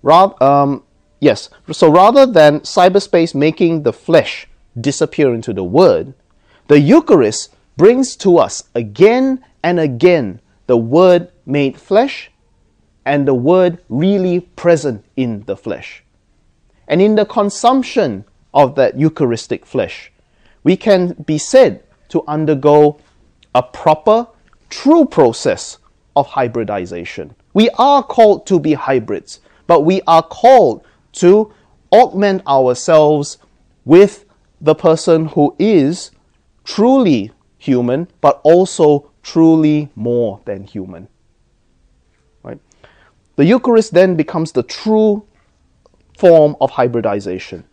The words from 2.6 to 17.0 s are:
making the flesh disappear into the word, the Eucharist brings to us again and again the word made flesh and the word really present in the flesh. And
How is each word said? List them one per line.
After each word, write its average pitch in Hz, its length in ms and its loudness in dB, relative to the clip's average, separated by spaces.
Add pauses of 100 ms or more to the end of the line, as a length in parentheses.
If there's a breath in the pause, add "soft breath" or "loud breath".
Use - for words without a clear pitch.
making 160 480 -2
the 120 120 -2
flesh - 540 -2 (320)
disappear 143 540 -2
into 113 200 -8
the 95 100 -8
word, 139 500 0 (540)
the 147 120 4
Eucharist 156 760 0 (220)
brings 247 400 2
to 180 200 2
us 98 280 -4 (100)
again 214 680 0 (200 soft breath)
and 175 160 -2
again 135 600 0 (280)
the 123 100 2
word 170 540 2 (160)
made 139 340 -4
flesh - 480 -4 (760)
and 143 220 -2
the 139 60 0
word 170 460 0 (100)
really 180 520 -2
present 151 640 -4 (140)
in 117 280 -6
the 98 120 -10
flesh. - 460 -14 (840)
And 160 140 0